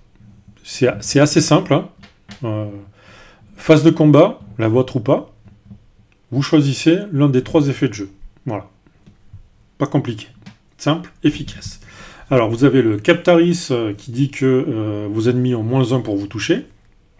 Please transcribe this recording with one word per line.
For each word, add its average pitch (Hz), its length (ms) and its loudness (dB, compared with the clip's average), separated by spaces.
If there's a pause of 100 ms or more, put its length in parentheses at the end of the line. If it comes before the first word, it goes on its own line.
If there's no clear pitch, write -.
(640)
c'est, - 260 -2 (120)
c'est - 180 0
assez 147 220 4
simple, 175 320 2
hein. 160 160 -2 (540)
Euh, 107 240 -6 (880)
phase 151 280 4
de 165 60 -4
combat, 151 500 4 (200)
la 113 100 0
vôtre 127 280 0
ou - 40 -6
pas, 180 320 -2 (1000)
vous 127 100 -2
choisissez 147 580 2 (120)
l'un 147 160 2
des 127 160 0
trois 147 240 0
effets 135 220 -2
de 110 40 -12
jeu. 101 160 -10 (360)
Voilà. 101 240 -8 (1080)
Pas 139 100 -2
compliqué. 123 400 -4 (500)
Simple, 165 340 -4 (120)
efficace. - 580 -6 (480)
Alors, 120 200 2
vous 117 140 -2
avez 135 180 4
le 110 160 0
Captaris, 170 760 2
euh, 113 220 -2
qui - 180 -16
dit 135 180 -2
que, 139 160 -4
euh, 110 640 -2
vos 110 200 -2
ennemis 123 260 0
ont 110 80 -4
moins 120 280 0
un 131 80 0
pour 110 160 -4
vous 101 120 -6
toucher. - 380 -4 (540)